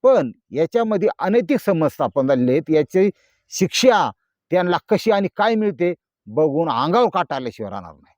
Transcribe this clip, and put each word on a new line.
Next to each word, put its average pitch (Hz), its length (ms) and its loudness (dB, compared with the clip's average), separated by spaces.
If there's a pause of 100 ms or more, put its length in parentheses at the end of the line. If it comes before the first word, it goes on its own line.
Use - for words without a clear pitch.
पण 208 280 2 (200)
याच्यामध्ये 208 580 0 (100)
अनैतिक 220 420 0
संबंध 160 300 0
स्थापन 135 360 -2
झालेले 123 240 2
आहेत, 156 200 -2
याची 185 380 2 (440)
शिक्षा 190 560 2 (420)
त्यांना 180 260 0 (120)
कशी 220 220 0
आणि 202 160 0 (100)
काय 220 180 0
मिळते 180 380 -2 (340)
बघून 151 440 -2
अंगावर 175 420 2
काटा 170 220 -4
आल्याशिवाय 117 360 -8
राहणार 87 220 -14
नाही. 71 240 -20